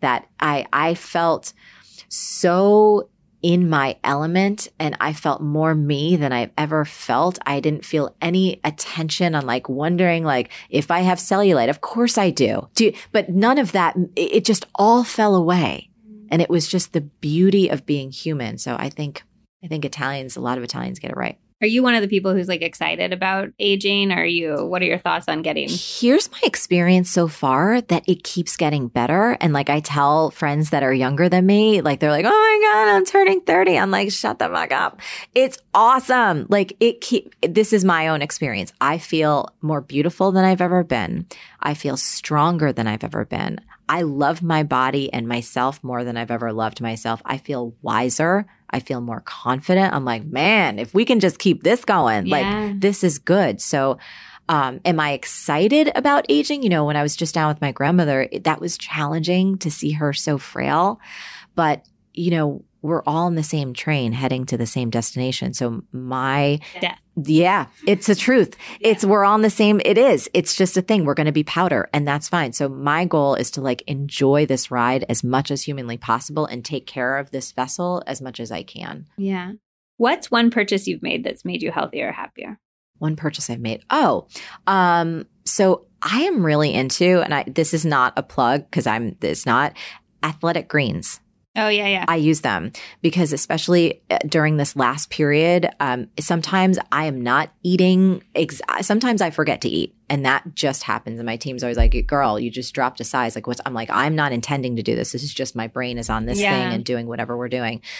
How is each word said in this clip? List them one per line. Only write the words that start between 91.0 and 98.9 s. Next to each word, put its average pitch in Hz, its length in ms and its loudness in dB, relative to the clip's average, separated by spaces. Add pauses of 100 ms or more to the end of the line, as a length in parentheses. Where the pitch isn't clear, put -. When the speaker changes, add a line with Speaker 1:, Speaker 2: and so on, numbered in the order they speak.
Speaker 2:
Oh, 214 100 0
yeah, 208 200 0
yeah. 190 180 0
Speaker 1:
I 165 100 2
use 156 260 2
them 98 280 -2 (300)
because 165 320 0
especially, 165 800 0
uh, 180 80 2 (100)
during 151 300 2
this 143 180 -2
last 135 320 0
period, 160 640 2 (100)
um, 127 280 -2 (120)
sometimes 185 580 2 (140)
I 151 140 0
am 131 160 -4
not 131 280 2 (120)
eating 185 600 4 (120)
ex-, 151 260 -2 (220)
sometimes 220 400 2